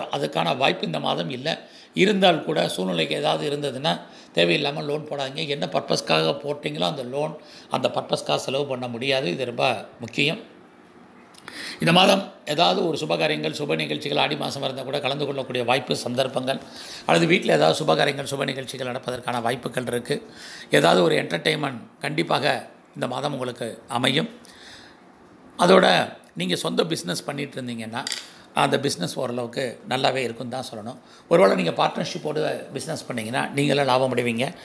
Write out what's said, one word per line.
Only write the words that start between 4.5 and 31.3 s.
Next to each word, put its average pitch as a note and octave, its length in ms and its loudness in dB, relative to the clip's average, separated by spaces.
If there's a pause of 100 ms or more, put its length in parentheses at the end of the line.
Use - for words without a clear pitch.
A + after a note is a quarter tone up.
லோன் D3+ 240 -4
போடாதீங்க. C#3+ 400 -4
என்ன D3 180 -2
பர்பஸ்க்காக D#3 680 0 (100)
போட்டீங்களோ D3+ 480 -2
அந்த C3+ 100 -6
லோன், C#3+ 320 -4 (360)
அந்த C3 180 2
பர்பஸ்க்காக - 480 -2
செலவு C3+ 300 -2
பண்ண B2+ 220 -6
முடியாது. C3+ 420 -2
இது E3 140 -2
ரொம்ப A#2+ 200 -2 (360)
முக்கியம். B2+ 400 0 (1400)
இந்த E3 120 4
மாதம் G3 400 6 (140)
ஏதாவது F3+ 420 2
ஒரு D3 100 -2
சுபகாரியங்கள், D#3 640 0
சுப D3 160 -2
நிகழ்ச்சிகள் D3 480 -2
ஆடி D3 120 -2
மாசம் C#3 260 -6
இருந்தா C3+ 200 -6
கூட C3+ 180 -4
கலந்து C#3 260 -2
கொள்ளக்கூடிய B2+ 380 -4
வாய்ப்பு, C#3 320 0
சந்தர்ப்பங்கள், B2+ 640 -2 (460)
அல்லது E3+ 200 6
வீட்ல F#3 260 4
ஏதாவது D#3 320 6
சுபகாரியங்கள், C#3+ 500 0
சுப C#3 100 -2
நிகழ்ச்சிகள் B2+ 480 -6
நடப்பதற்கான B2 500 -4
வாய்ப்புகள் B2 440 -4
இருக்கு. A#2+ 300 -2 (540)
ஏதாவது E3+ 320 6
ஒரு D#3 200 4
என்டர்டெயின்மெண்ட் D3+ 600 -2 (180)
கண்டிப்பாக C#3+ 640 0 (280)
இந்த C#3 120 -2
மாதம் C3+ 260 -2
உங்களுக்கு B2 560 -6
அமையும். B2+ 420 2 (1300)
அதோட F#3 280 8 (520)
நீங்க F3 180 -2
சொந்த - 280 0
பிசினஸ் E3 400 -4
பண்ணிட்டு C#3+ 320 -8
இருந்தீங்கன்னா, A#2 440 -8 (640)
அந்த C#3 220 4
பிசினஸ் D3+ 340 -2
ஓரளவுக்கு B2 460 -4 (240)
நல்லாவே C3+ 380 0
இருக்குன்னு A#2 300 -8
தான் C3 140 -8
சொல்லணும். A#2 280 -12 (300)
ஒருவேளை F#3+ 320 8